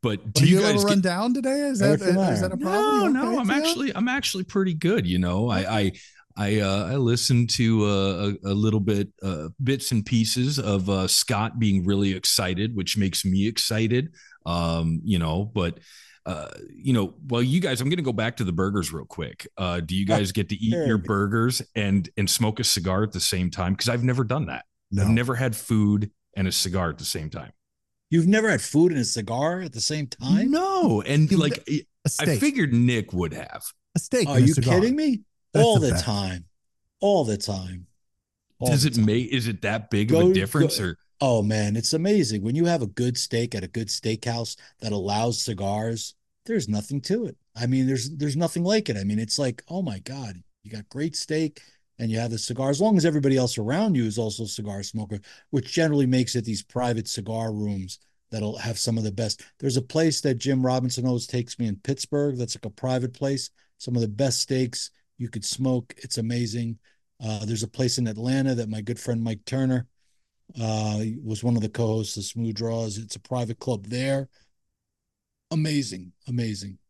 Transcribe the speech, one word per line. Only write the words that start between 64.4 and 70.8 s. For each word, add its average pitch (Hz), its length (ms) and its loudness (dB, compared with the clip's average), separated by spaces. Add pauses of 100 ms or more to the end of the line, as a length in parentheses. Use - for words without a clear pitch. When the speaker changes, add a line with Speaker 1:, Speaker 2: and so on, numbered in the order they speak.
Speaker 3:
steaks 131 500 -2 (260)
you 117 120 -8
could 107 160 -10
smoke. 127 520 -2
It's - 200 -8
amazing. 117 640 -4 (440)
Uh, 107 220 -4
there's 110 180 -2
a 110 40 -6
place 123 300 0
in 120 100 0
Atlanta 127 480 0
that 117 140 -4
my 110 120 -6
good 117 180 -6
friend 117 240 -2
Mike 113 220 -4
Turner, 131 420 0 (720)
uh, 107 380 -2 (240)